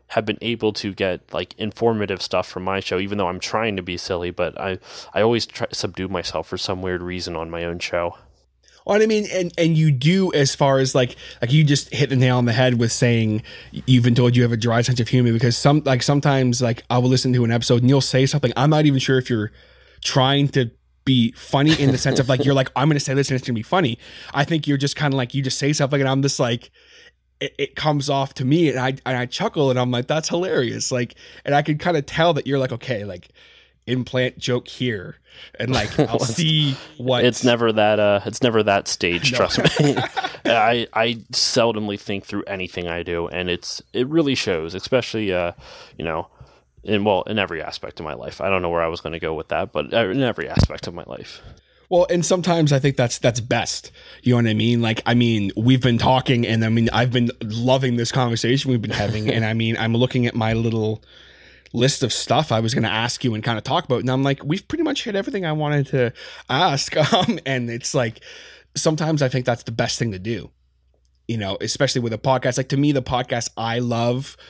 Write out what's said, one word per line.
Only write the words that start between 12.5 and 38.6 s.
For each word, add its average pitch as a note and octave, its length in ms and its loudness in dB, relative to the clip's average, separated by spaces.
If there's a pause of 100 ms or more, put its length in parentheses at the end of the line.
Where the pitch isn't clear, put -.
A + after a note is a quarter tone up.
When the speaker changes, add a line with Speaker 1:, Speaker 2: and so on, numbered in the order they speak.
Speaker 2:
head B2+ 260 4
with A#2 120 2
saying A2+ 500 2 (320)
y-, - 140 -10
you've B2+ 160 6
been B2 100 6
told B2 220 4
you B2 80 6
have A#2 80 2
a A#2 60 -2
dry A#2 260 2
sense A#2+ 160 0
of A2+ 80 0
humor B2 260 4
because A#2+ 240 2
some, D3 280 4
like, C3 180 2
sometimes, C3+ 580 2
like, A2+ 280 -2
I A#2+ 100 2
will B2+ 100 4
listen B2+ 240 2
to B2 100 4
an A#2 80 2
episode A#2+ 300 2
and B2 80 4
you'll C#3 120 6
say C3 260 2
something. B2+ 280 0
I'm C#3 140 4
not D#3 160 4
even C#3 140 4
sure C3 180 2
if B2 120 -2
you're A2 220 -2 (520)
trying C#3 460 2
to B2+ 200 0 (340)
be B2 280 4
funny C#3+ 500 2
in C#3 100 4
the B2+ 60 2
sense C3 220 0
of, B2+ 100 2
like, C3 160 2
you're C#3 80 4
like, C3+ 220 2
"I'm C3 140 2
gonna D3 100 2
say C3+ 160 -4
this C#3 160 0
and C3+ 60 0
it's B2 100 -6
gonna B2 80 -2
be G#2+ 80 -4
funny." F3+ 340 0 (380)
I C#3+ 80 2
think D3+ 240 -2
you're C#3+ 100 2
just C#3 180 -2
kinda C#3+ 220 -2
like, B2 160 -4
you C#3 80 -4
just C3+ 160 -4
say C#3+ 160 0
something C#3+ 260 0
and C3+ 100 0
I'm C3+ 120 2
just C#3 180 0
like, A#2+ 320 -2 (680)
it, C#3 180 -8
it C#3 180 -6
comes D3 340 0
off C#3 260 -2
to C3 100 -4
me D#3 240 4
and B2+ 100 0
I, C3 160 -2 (100)
and B2+ 120 -2
I B2 80 -4
chuckle D#3+ 440 -2
and B2+ 100 2
I'm B2 120 0
like, B2 160 -2
"That's D#3 220 -2
hilarious." B2+ 640 -2
Like, B2 240 -4 (280)
and C#3 100 -2
I C#3+ 100 4
can D3+ 140 -2
kinda E3 240 0
tell E3+ 320 2
that C#3 140 -4
you're C#3 120 0
like, B2+ 120 -2
"Okay, A2+ 320 -6
like, F2+ 260 -14 (580)
implant B2+ 500 -2
joke B2 300 -2
here." A#2 500 -6 (420)
And, A#2 140 -2
like, G#2+ 260 0
Speaker 1:
<laughs> - 0 -
Speaker 2:
I'll A#2 160 2
Speaker 1:
It's, A#2+ 180 0
Speaker 2:
see D#3 420 0 (220)
what B2 280 2
Speaker 1:
it's B2 180 2
never A#2 300 4
that, G#2+ 260 4
uh, G2+ 260 4
it's G#2+ 160 -8
never A2+ 220 4